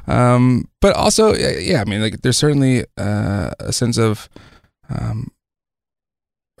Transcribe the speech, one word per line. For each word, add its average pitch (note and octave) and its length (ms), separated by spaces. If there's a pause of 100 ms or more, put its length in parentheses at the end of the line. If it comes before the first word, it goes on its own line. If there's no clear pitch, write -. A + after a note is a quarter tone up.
Um, B2 640 (120)
but G3+ 140
also, G#3+ 400
yeah, - 240
yeah, F#2+ 220
I G3+ 40
mean, G#2+ 180
like, A2 200
there's B2+ 160
certainly, C3+ 460 (120)
uh, G2+ 540 (100)
a - 120
sense A#2 240
of, A2+ 320 (600)
um, A2+ 420 (1300)